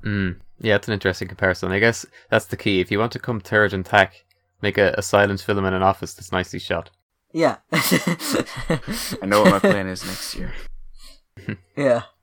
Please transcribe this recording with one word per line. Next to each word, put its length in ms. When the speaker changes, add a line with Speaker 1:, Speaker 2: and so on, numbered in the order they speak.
Speaker 1:
Mm. 340
Yeah, 160
that's 120
an 60
interesting 340
comparison. 460
I 60
guess 260
that's 160
the 120
key. 220
If 120
you 80
want 120
to 80
come 220
third 320
in 100
Thack, 400
make 160
a, 200
a 40
silent 400
film 240
in 80
an 100
office 300
that's 180
nicely 280
shot. 320
Speaker 2:
Yeah. 320
<laughs> 80
Speaker 3:
I 1500
know 160
what 100
my 80
plan 280
is 180
next 300
year. 180
Speaker 2:
Yeah. 280